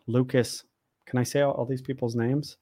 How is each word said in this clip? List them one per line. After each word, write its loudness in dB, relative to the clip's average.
Lucas, 2
can -2
I 4
say 0
all, 2
all -4
these -4
people's -4
names? -2